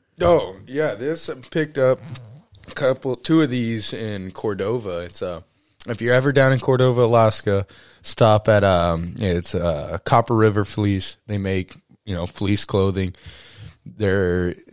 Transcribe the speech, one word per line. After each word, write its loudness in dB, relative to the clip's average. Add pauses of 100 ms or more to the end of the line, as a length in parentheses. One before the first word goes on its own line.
(200)
Oh, 2 (100)
yeah, -4
this -8
I -8
picked -6
up 2 (680)
a -18
couple, -2
two 2
of 0
these -4
in -8
Cordova. -4
It's, -12
uh, -8 (440)
if -8
you're 0
ever 2
down 4
in 0
Cordova, 2
Alaska, 2 (360)
stop 4
at, 6
um, 2
it's, -2
uh, -4
Copper 2
River 4
Fleece. -2
They -4
make, -4 (280)
you -8
know, -4
fleece -2
clothing. 0 (720)
They're, 0 (180)